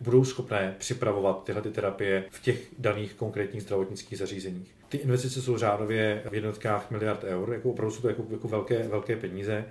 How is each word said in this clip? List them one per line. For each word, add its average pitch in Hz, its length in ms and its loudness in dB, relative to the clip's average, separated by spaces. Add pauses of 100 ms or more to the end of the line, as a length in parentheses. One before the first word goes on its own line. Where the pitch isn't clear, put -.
budou 123 220 8
schopné 104 540 -2
připravovat 98 640 2
tyhle 104 180 -2
ty 104 80 -4
terapie 98 600 0
v - 120 -16
těch - 260 0 (120)
daných 104 340 0
konkrétních 104 500 -4
zdravotnických 98 540 -2
zařízeních. 92 580 -8 (140)
Ty 143 80 -2
investice 127 440 0
jsou 123 160 2
řádově 107 720 2
v - 40 -6
jednotkách 107 580 -2
miliard 104 320 0
eur, 98 300 -2
jako 117 160 0
opravdu 110 260 0
jsou 117 60 -8
to 123 60 2
jako, 107 220 0
jako 110 180 -6
velké, 110 400 0
velké 107 280 0
peníze. 104 560 -4